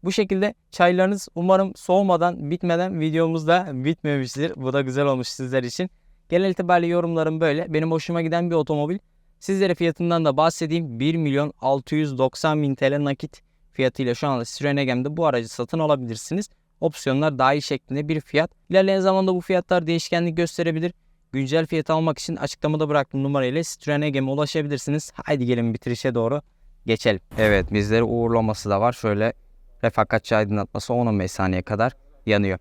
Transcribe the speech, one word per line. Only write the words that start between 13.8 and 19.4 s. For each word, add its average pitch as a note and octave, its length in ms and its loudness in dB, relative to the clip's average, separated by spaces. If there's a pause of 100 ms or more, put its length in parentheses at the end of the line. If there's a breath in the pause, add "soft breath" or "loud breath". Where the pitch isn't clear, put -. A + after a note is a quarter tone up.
şu C#3+ 140 -4
anda B2 160 -2
Citroen C#3+ 320 -2
Egem'de C3+ 400 -2
bu E3+ 100 2
aracı A#2+ 220 0
satın B2 300 -4
alabilirsiniz. D3 720 -2 (320)
Opsiyonlar C#3+ 580 0
dahil C3+ 220 4
şeklinde C#3+ 480 -6
bir D3+ 120 0
fiyat. D3+ 300 0 (200)
İlerleyen F#3+ 300 4
zamanda F#3+ 340 2
bu F3+ 60 -2